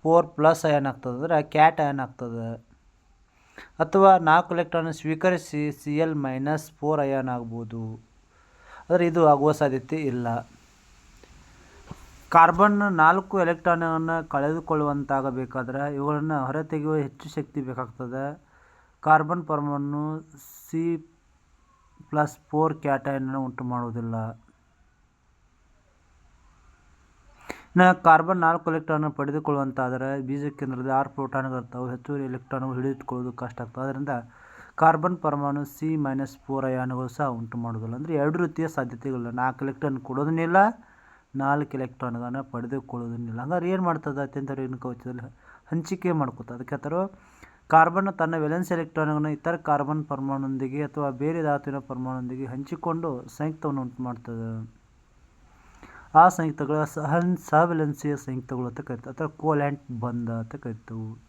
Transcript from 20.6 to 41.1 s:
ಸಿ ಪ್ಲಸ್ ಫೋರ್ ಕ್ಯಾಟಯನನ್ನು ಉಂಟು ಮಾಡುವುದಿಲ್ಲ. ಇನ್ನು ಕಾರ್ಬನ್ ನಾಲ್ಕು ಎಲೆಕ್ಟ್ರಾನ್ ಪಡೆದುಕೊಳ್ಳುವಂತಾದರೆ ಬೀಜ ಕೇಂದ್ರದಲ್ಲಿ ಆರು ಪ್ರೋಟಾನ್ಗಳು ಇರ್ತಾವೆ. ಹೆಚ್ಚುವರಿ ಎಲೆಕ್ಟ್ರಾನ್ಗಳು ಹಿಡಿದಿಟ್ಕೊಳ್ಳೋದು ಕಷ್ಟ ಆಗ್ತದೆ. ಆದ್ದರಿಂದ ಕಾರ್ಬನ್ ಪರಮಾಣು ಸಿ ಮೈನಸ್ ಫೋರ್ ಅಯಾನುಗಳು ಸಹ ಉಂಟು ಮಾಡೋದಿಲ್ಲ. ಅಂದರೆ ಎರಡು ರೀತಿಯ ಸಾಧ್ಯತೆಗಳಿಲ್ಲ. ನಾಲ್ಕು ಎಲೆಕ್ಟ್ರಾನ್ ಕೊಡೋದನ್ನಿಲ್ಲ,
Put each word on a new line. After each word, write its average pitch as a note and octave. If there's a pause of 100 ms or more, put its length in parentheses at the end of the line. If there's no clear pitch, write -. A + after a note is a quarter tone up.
ಸಿ E3 (1000)
ಪ್ಲಸ್ D3+ (140)
ಫೋರ್ D#3
ಕ್ಯಾಟಯನನ್ನು C3+
ಉಂಟು B2+
ಮಾಡುವುದಿಲ್ಲ. A#2 (3500)
ಇನ್ನು F3+
ಕಾರ್ಬನ್ E3
ನಾಲ್ಕು E3+
ಎಲೆಕ್ಟ್ರಾನ್ D#3
ಪಡೆದುಕೊಳ್ಳುವಂತಾದರೆ C#3
ಬೀಜ C#3 (140)
ಕೇಂದ್ರದಲ್ಲಿ C3
ಆರು C3+
ಪ್ರೋಟಾನ್ಗಳು C3
ಇರ್ತಾವೆ. B2
ಹೆಚ್ಚುವರಿ C3+
ಎಲೆಕ್ಟ್ರಾನ್ಗಳು B2+
ಹಿಡಿದಿಟ್ಕೊಳ್ಳೋದು B2+
ಕಷ್ಟ A#2+
ಆಗ್ತದೆ. B2+
ಆದ್ದರಿಂದ C#3 (640)
ಕಾರ್ಬನ್ D#3+
ಪರಮಾಣು C#3+
ಸಿ D#3
ಮೈನಸ್ C3+ (100)
ಫೋರ್ C3+
ಅಯಾನುಗಳು B2+
ಸಹ C#3+
ಉಂಟು A#2
ಮಾಡೋದಿಲ್ಲ. A2+
ಅಂದರೆ D#3
ಎರಡು D3+
ರೀತಿಯ E3
ಸಾಧ್ಯತೆಗಳಿಲ್ಲ. B2
ನಾಲ್ಕು B2+
ಎಲೆಕ್ಟ್ರಾನ್ C3+
ಕೊಡೋದನ್ನಿಲ್ಲ, D#3+ (800)